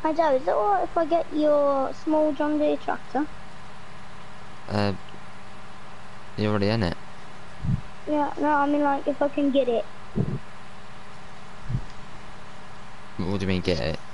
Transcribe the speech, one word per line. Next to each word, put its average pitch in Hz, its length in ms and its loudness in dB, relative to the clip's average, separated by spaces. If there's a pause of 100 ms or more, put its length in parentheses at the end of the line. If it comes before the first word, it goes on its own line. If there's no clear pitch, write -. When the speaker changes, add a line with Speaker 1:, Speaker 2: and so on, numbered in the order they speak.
Speaker 1:
Hey 320 100 2
Joe, 302 220 4
is 262 120 2
it - 20 2
alright 415 340 4
if 339 140 0
I 339 80 4
get 320 280 4
your 285 580 4 (120)
small 311 300 4
John 302 260 2
Deere 294 180 4
tractor? - 480 -2 (1400)
Speaker 2:
Uh, 101 240 2 (1400)
you're 107 140 2
already 101 180 4
in 113 140 4
it. 85 140 0 (1080)
Speaker 1:
Yeah, 294 320 2
no, 294 100 2
I 285 180 4
mean, 294 160 4
like, 277 240 2
if 277 140 0
I 285 80 4
can 285 220 2
get 262 180 6
it. 233 160 2 (3250)
Speaker 2:
What 95 220 0
do 95 60 0
you - 20 2
mean, 92 140 2
get 87 180 2
it? 78 200 -2 (140)